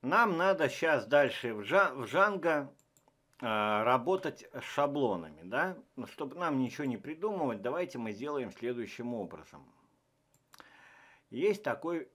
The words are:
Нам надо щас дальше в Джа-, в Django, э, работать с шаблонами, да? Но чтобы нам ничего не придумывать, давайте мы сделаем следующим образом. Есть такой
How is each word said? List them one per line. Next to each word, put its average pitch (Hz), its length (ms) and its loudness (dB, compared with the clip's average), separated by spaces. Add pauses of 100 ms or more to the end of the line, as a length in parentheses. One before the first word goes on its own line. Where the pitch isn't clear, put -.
Нам 190 360 4
надо 170 320 4
щас 151 380 2
дальше 127 460 4
в 104 100 -6
Джа-, 160 300 4
в 135 120 -6
Django, 165 680 2 (680)
э, 107 420 2
работать 131 680 0
с 131 100 -10
шаблонами, 101 800 0
да? 147 320 -4 (220)
Но 117 100 -10
чтобы 147 300 -10
нам 160 220 -2
ничего 131 260 -2
не 123 100 -2
придумывать, 151 640 -4
давайте 147 360 -4
мы 113 160 -6
сделаем 131 400 -6
следующим 120 600 -6
образом. - 520 -12 (1600)
Есть 196 340 0
такой 156 520 -4